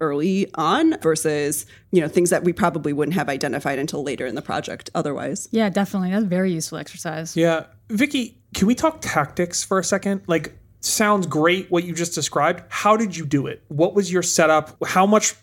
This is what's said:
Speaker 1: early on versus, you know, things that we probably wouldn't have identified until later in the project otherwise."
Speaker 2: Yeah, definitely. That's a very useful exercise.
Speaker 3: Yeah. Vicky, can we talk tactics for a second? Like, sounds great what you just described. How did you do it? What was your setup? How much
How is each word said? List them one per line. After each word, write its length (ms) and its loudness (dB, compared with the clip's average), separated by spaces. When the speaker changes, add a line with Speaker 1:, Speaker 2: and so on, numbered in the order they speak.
Speaker 1:
early 540 0
on 460 2
versus, 640 0
you 100 4
know, 80 -2
things 200 2
that 140 2
we 80 2
probably 420 -2
wouldn't 220 -2
have 140 -2
identified 500 -4
until 240 -4
later 220 -6
in 100 -6
the 60 -8
project 520 -8
otherwise." 580 -6
Speaker 2:
Yeah, 180 2
definitely. 420 -2
That's 120 0
a 40 0
very 260 0
useful 240 -6
exercise. 600 -10
Speaker 3:
Yeah. 260 4
Vicky, 480 -2
can 140 2
we 80 4
talk 260 0
tactics 640 -2
for 160 0
a 60 0
second? 420 -2
Like, 300 -2
sounds 440 2
great 420 2
what 140 2
you 100 -8
just 220 -4
described. 540 0
How 280 4
did 180 -2
you 80 -8
do 220 0
it? 220 -10
What 260 0
was 180 0
your 120 0
setup? 600 2
How 220 4
much 380 4